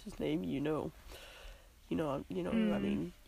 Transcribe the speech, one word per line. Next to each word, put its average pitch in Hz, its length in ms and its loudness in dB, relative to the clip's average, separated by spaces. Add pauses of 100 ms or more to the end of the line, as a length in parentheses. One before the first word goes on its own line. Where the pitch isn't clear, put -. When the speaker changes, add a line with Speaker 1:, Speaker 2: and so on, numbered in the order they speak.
Speaker 1:
whose 202 160 -8
name 151 240 2
you 147 160 0
know. 151 320 2 (960)
You - 80 0
know, 147 320 0
you 180 140 0
know 180 80 0
who 220 220 6
I 202 60 4
Speaker 2:
Mm. 202 40 2
Speaker 1:
mean. 180 300 2 (160)